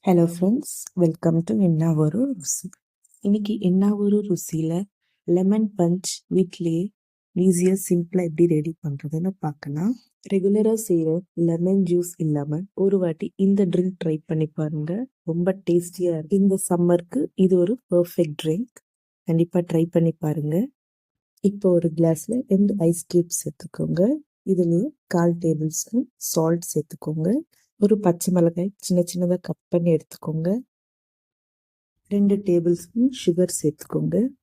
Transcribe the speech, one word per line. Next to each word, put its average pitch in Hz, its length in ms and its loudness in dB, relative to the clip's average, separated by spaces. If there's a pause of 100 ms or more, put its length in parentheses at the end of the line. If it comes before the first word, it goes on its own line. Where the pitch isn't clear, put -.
Hello 175 220 6
friends, 180 420 0 (280)
welcome 165 460 2
to 202 160 -4
என்ன 165 360 2
ஒரு 156 320 0
ருசி. 190 400 -8 (580)
இன்னைக்கு 208 360 0
என்ன 185 240 2 (120)
ஒரு 208 240 2
ருசியில 165 520 -4 (560)
லெமன் 196 380 2 (100)
பஞ்ச் 175 340 0 (200)
வீட்லயே 175 520 0 (540)
ஈஸியா, 180 400 4
சிம்பிளா 180 460 -2
எப்படி 170 240 2
ரெடி 160 320 0
பண்றதுன்னு 156 600 -6
பார்க்கலாம். 151 540 -4 (340)
ரெகுலரா 208 520 2
செய்யற 165 320 0 (300)
லெமன் 170 420 2
ஜூஸ் 175 340 0
இல்லாம 151 440 -2 (140)
ஒரு 196 240 0
வாட்டி 170 380 -4
இந்த 196 300 2
ட்ரிங்க் 180 320 -2
ட்ரை 160 180 -2 (100)
பண்ணி 160 200 -2
பாருங்க. 151 460 -6 (300)
ரொம்ப 175 420 -2
டேஸ்டியா 175 480 0
இருக்கு. 160 240 -2
இந்த 196 260 4
சம்மருக்கு 175 600 0 (120)
இது 185 240 4
ஒரு 185 180 0 (120)
பெர்ஃபெக்ட் 175 500 0
ட்ரிங்க். 165 360 -4 (540)
கண்டிப்பா 170 320 2
ட்ரை 170 300 0
பண்ணி 165 280 0
பாருங்க. 151 380 -4 (880)
இப்போ 202 260 0
ஒரு 170 240 2
கிளாஸ்ல 165 400 0 (140)
ரெண்டு 202 300 2
ஐஸ் 170 280 0
கியூப்ஸ் 175 340 -2
சேர்த்துக்கோங்க. 160 600 -6 (460)
இதுலயே 180 420 0 (180)
கால் 170 320 2
டேபிள் 156 340 -2
ஸ்பூன் - 360 -4 (160)
சால்ட் 170 420 -2
சேர்த்துக்கோங்க. 156 640 -6 (520)
ஒரு 202 180 4
பச்சை 175 340 0
மிளகாய் 175 440 2
சின்ன 175 260 0
சின்னதா 175 380 -2
கட் - 280 -12
பண்ணி 175 240 0
எடுத்துக்கோங்க. 160 560 -4 (1600)
ரெண்டு 202 260 4
டேபிள் 175 380 2
ஸ்பூன் 240 380 -2
சுகர் 180 420 0
சேர்த்துக்கோங்க. 156 600 -2 (260)